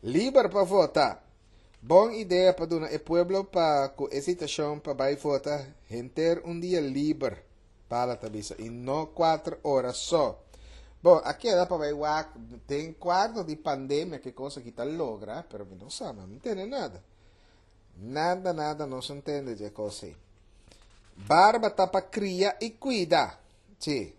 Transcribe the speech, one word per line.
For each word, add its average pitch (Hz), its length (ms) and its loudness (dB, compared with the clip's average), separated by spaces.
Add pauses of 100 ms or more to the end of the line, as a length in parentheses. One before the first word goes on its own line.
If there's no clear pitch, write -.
Liber 214 480 4
pa 196 140 2
votar. 165 600 2 (580)
Bon 185 320 6
idea 185 420 4
pa 170 100 -4
dona 160 220 -2
el 151 140 -6
pueblo 180 480 0
pa 147 460 2
cu 139 160 -6
hesitación 147 720 -4
pa 147 120 -6
vai 135 220 0
votar. 139 600 -4 (120)
Gente 143 560 -2
un 170 160 -8
día 180 220 0
libre. 135 640 -2 (420)
Para 123 200 -2
la 120 120 -6
tabisa. 107 380 -10
Y 113 120 -12
no 135 440 -6
cuatro 160 500 0
horas 127 340 0
so. 143 420 0 (640)
Bon, 170 220 10
aquí 147 240 -4
da 180 180 4
pa 175 100 -4
vai 147 140 -2
wak. 151 420 -2 (320)
Ten 151 280 -6
cuarto 190 500 0
de 156 140 -8
pandemia. 143 640 -4
Qué 123 120 -12
cosa 135 280 -12
que 117 100 -16
tal 135 240 -8
logra. 117 540 -8
Pero 101 160 -14
no 95 240 -20
sabe, 143 300 -12
no 95 140 -16
entiende 190 320 -8
nada. 196 380 -8 (960)
Nada, 165 560 -2
nada, 151 320 -4
no 131 160 -10
se 143 120 -12
entiende 139 420 -8
de 101 180 -12
cosa. 104 340 -10 (1200)
Barba 208 480 6
tapa 190 340 2
cría 196 500 -2
y 226 120 -6
cuida. 170 680 0 (380)
Sí. 117 420 -4